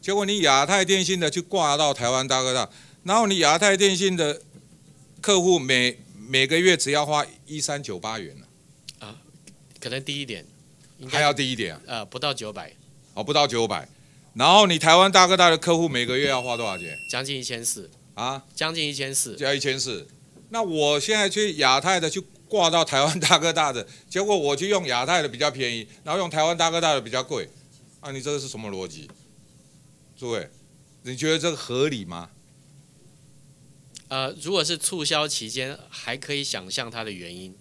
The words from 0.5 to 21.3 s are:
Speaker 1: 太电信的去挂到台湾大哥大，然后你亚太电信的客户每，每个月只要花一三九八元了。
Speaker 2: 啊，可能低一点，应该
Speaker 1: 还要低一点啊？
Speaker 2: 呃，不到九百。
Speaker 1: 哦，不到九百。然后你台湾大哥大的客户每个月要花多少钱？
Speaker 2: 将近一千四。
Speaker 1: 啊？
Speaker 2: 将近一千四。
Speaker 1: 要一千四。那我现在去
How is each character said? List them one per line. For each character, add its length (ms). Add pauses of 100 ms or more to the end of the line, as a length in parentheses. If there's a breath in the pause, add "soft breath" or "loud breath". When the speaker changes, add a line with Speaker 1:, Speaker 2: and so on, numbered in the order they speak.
Speaker 1:
太 200
电 180
信 160
的 100
去 120
挂 340
到 180
台 160
湾 160
大 160
哥 120
大， 160 (340 loud breath)
然 140
后 100
你 120
亚 180
太 180
电 220
信 180
的 260 (800)
客 220
户 180
每， 400 (180)
每 300
个 100
月 200
只 140
要 140
花 200 (200)
一 140
三 240
九 160
八 180
元 220
了。 80 (580)
Speaker 2:
啊， 120 (640)
可 80
能 120
低 200
一 40
点， 200 (540)
应 100
该 80
Speaker 1:
还 60
要 100
低 180
一 40
点 200
啊？ 100
Speaker 2:
呃， 200
不 120
到 160
九 200
百。 200 (400)
Speaker 1:
哦， 80
不 120
到 120
九 220
百。 220 (460 soft breath)
然 180
后 140
你 100
台 200
湾 120
大 160
哥 120
大 120
的 80
客 200
户 100
每 180
个 120
月 100
要 140
花 160
多 80
少 120
钱？ 220 (100)
Speaker 2:
将 140
近 160
一 20
千 220
四。 260 (260)
Speaker 1:
啊？ 280 (100)
Speaker 2:
将 220
近 100
一 80
千 220
四。 240
Speaker 1:
要 140
一 60
千 200
四。 260 (440)
那 120
我 380
现 180
在 120
去 260